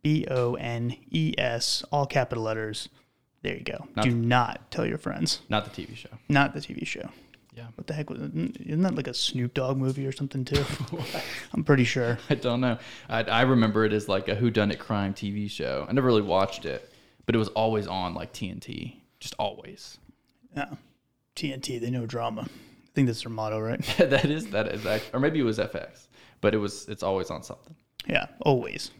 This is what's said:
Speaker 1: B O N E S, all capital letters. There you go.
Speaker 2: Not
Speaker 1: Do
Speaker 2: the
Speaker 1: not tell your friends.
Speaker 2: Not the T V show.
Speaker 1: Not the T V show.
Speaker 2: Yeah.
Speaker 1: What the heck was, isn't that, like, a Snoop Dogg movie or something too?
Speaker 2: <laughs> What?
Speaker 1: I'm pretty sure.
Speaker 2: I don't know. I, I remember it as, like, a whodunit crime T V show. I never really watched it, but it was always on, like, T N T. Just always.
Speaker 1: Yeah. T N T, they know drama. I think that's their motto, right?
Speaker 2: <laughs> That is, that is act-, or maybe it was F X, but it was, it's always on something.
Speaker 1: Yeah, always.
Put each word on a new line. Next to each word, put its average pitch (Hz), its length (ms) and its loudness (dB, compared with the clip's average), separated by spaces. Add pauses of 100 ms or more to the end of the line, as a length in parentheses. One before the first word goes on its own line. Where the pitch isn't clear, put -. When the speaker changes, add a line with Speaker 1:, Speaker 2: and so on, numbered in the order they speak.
Speaker 1:
B 151 280 2
O 123 240 2
N 120 420 -4 (140)
E 156 260 0
S, 117 560 0
all 143 140 2
capital 123 360 0
letters. 110 460 -4 (540)
There 95 120 -4
you - 80 -10
go. - 320 -8
Speaker 2:
Not 107 100 2
Speaker 1:
Do 120 60 6
Speaker 2:
the 117 60 2
Speaker 1:
not 120 540 2
tell - 160 -2
your 113 100 -2
friends. - 540 -4
Speaker 2:
Not 107 140 0
the - 60 -14
T - 140 -12
V 113 100 -14
show. - 140 -16 (200)
Speaker 1:
Not 143 260 4
the 147 80 -6
T - 100 -12
V - 140 -6
show. - 240 -8 (440)
Speaker 2:
Yeah. 117 200 -14
Speaker 1:
What - 120 -14
the 165 60 -6
heck 151 160 -4
was, - 120 -8
isn't 156 640 -2
that, 185 120 2
like, 131 140 -4
a 123 40 -8
Snoop 123 400 -2
Dogg 135 240 0
movie 135 300 0
or 135 60 -4
something 135 320 -4
too? 143 180 2
Speaker 2:
<laughs> - 280 -6
What? - 340 -6 (280)
Speaker 1:
I'm 156 120 -2
pretty 135 200 6
sure. 117 340 2 (120)
Speaker 2:
I 147 60 4
don't 123 240 0
know. 123 180 2 (300)
I, 113 160 0
I 113 180 4
remember 113 420 6
it 107 80 4
as, 104 160 0
like, 95 200 2
a 98 80 0
whodunit 104 420 4
crime 98 340 0
T 101 200 -4
V 104 160 -4
show. 67 380 -4
I 85 60 -2
never 127 140 4
really 110 160 8
watched 95 420 2
it, 69 260 -6 (360)
but - 80 4
it 113 40 6
was 107 100 2
always 110 380 0
on, 90 280 -4
like, 82 180 -10
T - 160 -8
N - 120 -10
T. - 420 -12 (160)
Just - 200 -12
always. - 600 -8 (580)
Speaker 1:
Yeah. 143 140 -6 (640)
T 143 180 -4
N 135 80 -8
T, 123 180 -6
they 117 120 -4
know 123 160 -2
drama. 117 360 -4
I - 60 -8 (460)
think 135 120 4
that's 113 160 -2
their 117 100 -8
motto, 110 280 -2
right? 110 200 -2
Speaker 2:
<laughs> - 180 -2
That 139 260 6
is, 156 260 0
that 107 180 0
is 104 180 -4
act-, 104 260 -2
or 127 80 0
maybe 151 200 2
it 131 40 4
was 110 140 2
F - 160 -2
X, - 340 -12 (320)
but 104 140 4
it 107 40 4
was, 101 300 -4
it's 104 140 -8
always 95 280 0
on 85 120 -6
something. - 320 -16 (320)
Speaker 1:
Yeah, - 200 0 (140)
always. 120 600 2